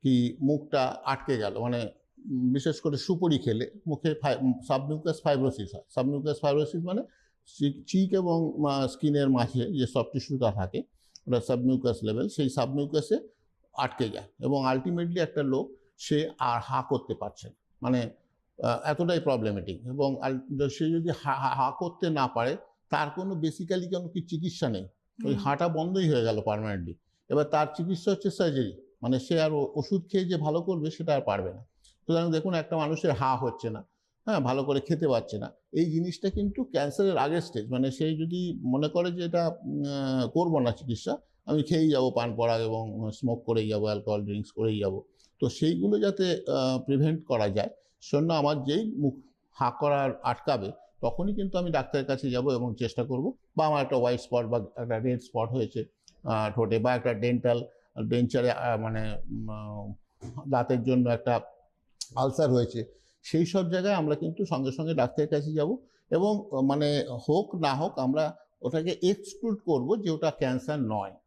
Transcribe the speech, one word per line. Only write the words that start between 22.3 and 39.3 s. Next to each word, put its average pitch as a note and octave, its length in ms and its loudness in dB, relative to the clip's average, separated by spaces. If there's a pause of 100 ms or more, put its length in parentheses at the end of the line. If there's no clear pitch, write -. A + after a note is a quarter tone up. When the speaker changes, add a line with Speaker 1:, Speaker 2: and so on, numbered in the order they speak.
Speaker 1:
তার D3 200 0
কোনো F#3+ 240 -4
basically F3 640 -2
কোনো F3 100 -6
কি F3 120 -6
চিকিৎসা E3 480 -4
নেই, G2 140 -2
ওই - 520 -6
Speaker 2:
হুম। - 0 -
Speaker 1:
হাঁটা C#3+ 340 0
বন্ধই E3+ 400 0
হয়ে B2+ 160 4
গেল A2 160 2
পার্মানেন্টলি। G#2 540 -2 (340)
এবার D3 160 2
তার D3+ 220 2 (100)
চিকিৎসা F3 340 -2
হচ্ছে G3 200 0
সার্জারি, C3+ 420 0 (300)
মানে B2+ 180 2
সে E3 200 0
আর D#3 120 2
ও-, C#3+ 220 0
ওষুধ F3 360 0
খেয়ে F#3 140 2
যে F3 120 0
ভালো D3+ 240 0
করবে E3+ 300 -2
সেটা D#3 240 -2
আর C#3 60 2
পারবে G2 340 -2
না। G#2 100 -16 (420)
সুতরাং E3 240 2
দেখুন, D#3+ 240 0
একটা D#3+ 220 -2
মানুষের D#3 360 0
হা C3 240 2
হচ্ছে A#2 340 -4
না, G#2+ 140 -8 (400)
হ্যাঁ, G#3 160 0
ভালো C3 240 0
করে C#3 160 2
খেতে D#3+ 280 0
পারছে A2 300 0
না, - 140 -8 (200)
এই E3 180 2
জিনিসটা F3 400 -2
কিন্তু G3+ 340 -2
ক্যান্সারের D3+ 520 0
আগের D3 240 2
স্টেজ। A2+ 300 -6
মানে B2+ 200 0
সে D#3 260 0
যদি E3+ 460 -4
মনে C3+ 260 0
করে F3 220 0
যে F3 140 -4
এটা, E3+ 400 0